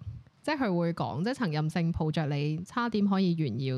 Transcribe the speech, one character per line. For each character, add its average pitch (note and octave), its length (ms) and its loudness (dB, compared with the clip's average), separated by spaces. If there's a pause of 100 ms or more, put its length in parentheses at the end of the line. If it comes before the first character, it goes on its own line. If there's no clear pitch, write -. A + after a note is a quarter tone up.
(420)
即 D4 100 -2
係 D#4 60 -2
佢 G3+ 200 2
會 E3+ 160 2
講， B2 300 -2
即 A#3 60 0
係 C4+ 40 -2
曾 G#3+ 180 -2
任 D3+ 160 0
性 E3 240 0
抱 D#3 180 0
着 D#3 160 0
你， D3 380 0
差 A#3+ 240 -2
點 G#3 180 2
可 G3 140 4
以 F3+ 160 4
炫 C3+ 240 -2
耀， C3 180 -2